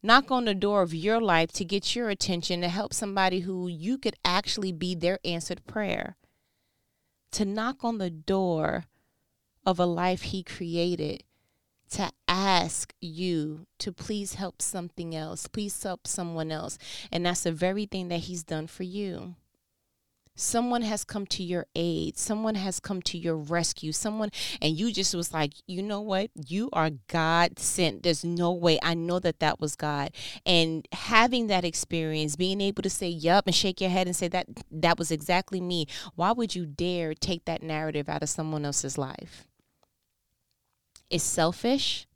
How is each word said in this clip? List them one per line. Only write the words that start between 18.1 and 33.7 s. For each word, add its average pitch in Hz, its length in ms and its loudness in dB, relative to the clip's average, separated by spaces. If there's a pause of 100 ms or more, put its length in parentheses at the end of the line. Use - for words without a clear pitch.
he's 175 220 -8
done 160 240 -6
for - 160 -10
you. 180 520 -8 (1000)
Someone 240 460 0
has 214 220 -2
come 196 240 -6
to - 160 -4
your 175 320 -2
aid. 165 420 0
Someone 220 380 -2
has 190 240 -2
come 185 240 -4
to - 160 -4
your 165 160 0
rescue. 156 560 -2
Someone, 214 400 -2 (280)
and 156 160 2
you 220 160 0
just 190 220 0
was 170 180 -2
like, 151 220 0 (140)
"You 185 160 -4
know 208 180 -2
what? 208 300 0 (160)
You 208 260 -2
are 160 160 4 (180)
God 165 520 4
sent. 156 420 0
There's 170 240 2
no 170 260 2
way. 170 300 4
I 170 140 2
know 170 240 0
that 175 220 0
that 156 180 2
was 151 160 -2
God." 143 340 -2 (340)
And 165 480 4
having 233 560 4
that 185 160 4
experience, 156 720 0
being 190 260 0
able 196 200 0
to 196 80 0
say, 185 200 -2
"Yup," 170 360 4
and 185 100 4
shake 190 240 2